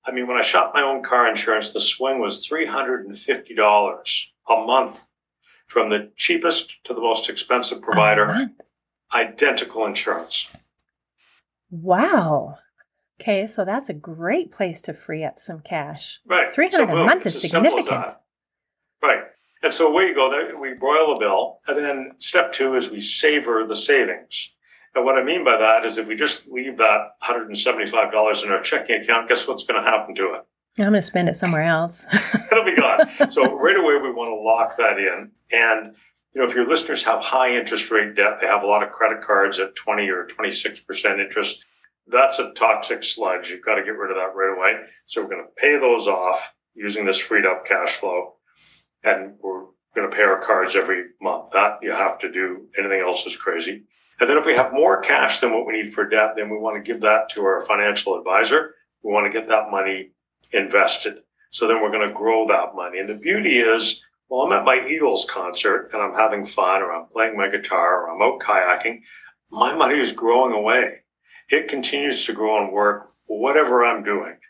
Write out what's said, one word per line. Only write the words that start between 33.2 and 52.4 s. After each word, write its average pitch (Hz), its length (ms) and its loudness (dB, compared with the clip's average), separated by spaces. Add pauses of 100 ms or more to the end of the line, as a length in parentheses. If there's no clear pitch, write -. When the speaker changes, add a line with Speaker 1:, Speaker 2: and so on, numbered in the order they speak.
Speaker 1:
So - 260 2
right 170 200 4
away, 156 260 4
we 135 80 -4
wanna 117 240 -6
lock 113 440 2
that 107 200 2
in. 95 340 -4 (200)
And, 113 420 2 (400)
you 135 60 -4
know, 127 60 4
if 117 80 -4
your 123 120 2
listeners 151 380 0
have 113 160 0
high 127 360 2
interest 110 340 -4
rate 104 240 0
debt, 101 260 2
they 95 60 0
have 101 160 2
a 98 40 -2
lot 104 160 4
of 98 80 -6
credit - 300 0
cards 98 400 0
at 95 140 -4
twenty 101 340 -4
or 90 160 -4
twenty-six 104 560 -6
percent 98 400 -2
interest, - 440 -4 (420)
that's 131 320 4
a - 160 -4
toxic - 500 0
sludge. 92 460 -4
You've 90 140 -14
gotta 107 200 0
get 104 60 -8
rid 101 200 -8
of 95 60 -4
that 95 180 -6
right 95 220 -2
away. 95 300 -2 (180)
So - 180 -6
we're 95 80 -10
gonna 90 260 -10
pay 147 220 4
those 117 300 2
off 92 480 -2 (180)
using 104 300 -6
this 95 160 0
freed 107 260 0
up 92 200 -2
cash 87 240 0
flow. 90 440 -4 (680)
And 98 360 0
we're 92 260 -8 (280)
gonna 101 160 -2
pay 104 120 2
our 95 180 4
cards 92 340 0
every 92 300 0 (160)
month. - 320 -6
That 104 300 2
you 101 100 -4
have 95 280 -2
to - 120 -6
do. 92 340 -6 (100)